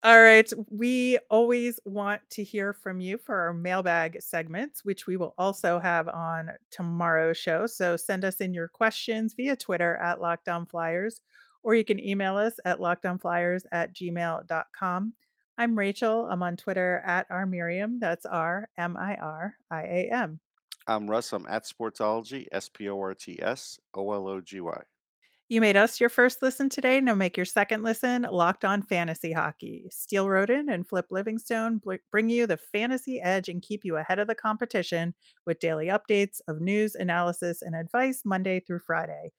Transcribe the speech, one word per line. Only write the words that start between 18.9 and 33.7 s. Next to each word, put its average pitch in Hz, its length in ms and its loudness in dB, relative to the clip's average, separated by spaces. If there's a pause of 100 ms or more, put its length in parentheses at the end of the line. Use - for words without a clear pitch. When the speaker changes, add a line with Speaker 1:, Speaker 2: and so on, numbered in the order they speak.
Speaker 1:
I 190 200 -6
R 156 420 -10 (140)
I 160 100 -6
A 175 300 -2
M. 185 280 -4 (460)
Speaker 2:
I'm 107 240 -2
Russ. 117 240 -2
I'm 92 140 -6
at 107 180 -4
Sportsology, 113 840 -4
S - 180 -6
P - 180 -10
O 98 140 -4
R 95 140 -6
T - 260 -14
S - 380 -6 (160)
O 98 180 -4
L 98 140 -4
O 95 120 -6
G 92 220 -12
Y. 85 180 -8 (680)
Speaker 1:
You 226 120 2
made 202 160 6
us 214 240 4
your 240 80 4
first 247 320 4
listen 269 260 0
today. 262 320 2
Now 247 160 2
make 190 220 0
your 180 80 0
second 214 360 0
listen 240 480 -2
Locked 175 360 2
On 202 160 2
Fantasy 170 500 -2
Hockey. 160 580 -6
Steele 196 380 -2
Roden 208 400 2
and 208 180 -2
Flip 180 240 -2
Livingstone 226 680 -2
bl-, 208 160 -4 (180)
bring 220 180 0
you 240 180 2
the 175 100 0
fantasy 247 640 -4
edge 185 260 0
and 180 140 -6
keep 208 240 -8